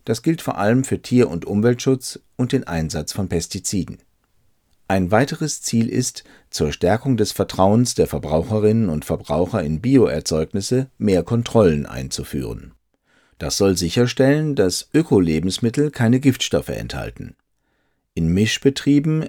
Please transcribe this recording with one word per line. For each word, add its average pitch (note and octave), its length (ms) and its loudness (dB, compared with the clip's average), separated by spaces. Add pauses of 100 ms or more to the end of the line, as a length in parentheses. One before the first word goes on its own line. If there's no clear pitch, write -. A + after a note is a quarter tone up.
Das A#2 180 -4
gilt E3 200 -2
vor - 160 -4
allem A2+ 240 4
für F#2 180 -4
Tier- B2 300 2
und E2 140 -6
Umweltschutz B2 760 0 (160)
und B2+ 140 -2
den - 160 -2
Einsatz D#2+ 460 -4
von F#2+ 160 -4
Pestiziden. - 680 -6 (920)
Ein F#2+ 240 0
weiteres C#3+ 500 0
Ziel - 260 0
ist, - 360 -4 (260)
zur D2+ 220 -2
Stärkung A2 440 0
des G#2 140 0
Vertrauens G2+ 640 2
der E2 140 2
Verbraucherinnen G#2 800 0
und D2+ 160 -4
Verbraucher E2 580 -2
in D#2 180 -4
Bioerzeugnisse G#2 1080 0 (100)
mehr F#2+ 240 2
Kontrollen G#2 640 2
einzuführen. B1 840 -10 (680)
Das D#2 200 -4
soll G2 180 2
sicherstellen, C3 800 0
dass F#2 360 0
Ökolebensmittel A2+ 1000 2
keine A#2+ 260 2
Giftstoffe B2 520 0
enthalten. A1+ 680 -10 (800)
In E2 140 0
Mischbetrieben C#3+ 1000 2